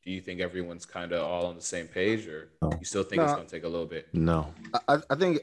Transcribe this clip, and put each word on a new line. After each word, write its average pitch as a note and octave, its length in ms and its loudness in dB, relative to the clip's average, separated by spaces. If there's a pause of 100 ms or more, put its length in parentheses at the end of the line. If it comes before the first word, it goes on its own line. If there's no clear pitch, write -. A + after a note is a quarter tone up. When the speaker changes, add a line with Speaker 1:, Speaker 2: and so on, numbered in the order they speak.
Speaker 1:
Do F2+ 60 -8
you F#2 100 -4
think F2+ 200 -8
everyone's F2 460 -4
kinda F2 360 -4
all F2 240 0
on F2 100 -4
the E2 60 -16
same E2+ 260 -6
page, G#2+ 380 2
or D#2 240 -12 (100)
Speaker 2:
No. D#2 180 2
Speaker 1:
you D#2+ 60 -10
still G2 180 0
think D#3+ 200 2
it's D3 100 6
Speaker 3:
No. C#3+ 60 2
Speaker 1:
gonna E2+ 100 -12
take E2+ 160 -10
a E2 40 -4
little E2+ 180 -2
bit? D#2+ 280 -10
Speaker 2:
No. D#2+ 380 4 (360)
Speaker 3:
I, C#3+ 100 8 (120)
I C#3 60 4
think, F3 260 4